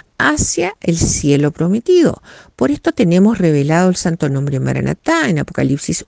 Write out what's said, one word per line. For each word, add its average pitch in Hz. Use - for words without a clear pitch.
hacia -
el 170
cielo 147
prometido. 233
Por 262
esto 311
tenemos 202
revelado 160
el 180
santo 165
nombre 139
Maranatá 131
en 165
Apocalipsis 139